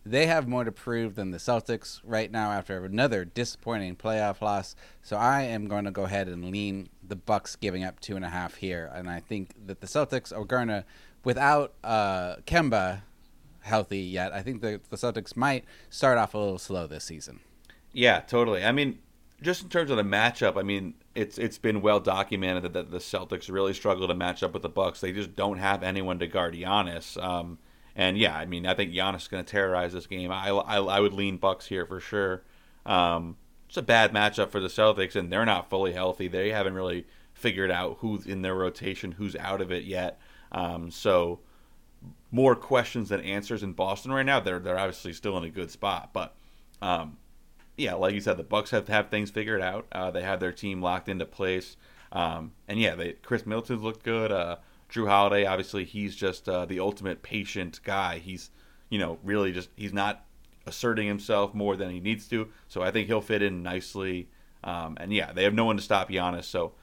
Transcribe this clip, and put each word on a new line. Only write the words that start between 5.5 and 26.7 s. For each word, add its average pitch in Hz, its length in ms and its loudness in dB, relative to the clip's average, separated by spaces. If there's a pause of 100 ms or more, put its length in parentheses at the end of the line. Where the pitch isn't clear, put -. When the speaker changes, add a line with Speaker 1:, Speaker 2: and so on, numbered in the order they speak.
Speaker 1:
gonna 101 220 -2
go 98 120 -4
ahead 95 240 -2
and 90 240 -6
lean 98 380 -4 (120)
the 101 140 -10
Bucks 101 400 -2
giving 92 300 -4
up - 160 -10
two 98 160 -6
and 92 80 -6
a 85 40 -6
half 87 260 -6
here. 85 380 -6
And 90 160 -10
I 87 120 -6
think 98 340 -6 (120)
that 95 120 -10
the 95 80 -14
Celtics 135 500 -2
are 107 60 -6
gonna, 110 400 0 (400)
without, 143 580 4
uh, 98 540 0 (100)
Kemba 104 580 2 (580)
healthy 104 380 0
yet, 92 340 -2
I 98 80 -6
think 110 200 -6
the, 104 280 -4
the - 80 -10
Celtics 113 400 -4
might 131 260 0 (260)
start 131 280 4
off 110 160 2
a 107 40 -4
little 98 220 -2
slow 90 280 -4
this 76 180 -10
season. 76 340 -14 (540)
Speaker 2:
Yeah, 117 260 6
totally. 110 460 2
I 117 80 6
mean, 139 260 0 (420)
just 175 220 -2
in 175 60 -16
terms 165 200 2
of 135 60 4
the 107 80 4
matchup, 104 540 4
I 98 60 0
mean, 98 320 -2 (200)
it's, 107 220 -2
it's 110 200 -4
been 107 240 2
well 104 200 6
documented 92 640 0
that, 87 100 -4
that 87 180 -4
the 90 60 -6
Celtics 92 520 -6
really 95 240 2
struggle 95 340 2
to 90 60 2
match 90 300 -2
up 85 80 0
with - 120 -6
the 82 60 -2
Bucks. 92 300 0
They 92 140 -4
just 98 200 -6
don't 98 240 -2
have 98 240 2
anyone 92 380 -2
to 87 80 -2
guard 87 280 0
Giannis. 87 640 -2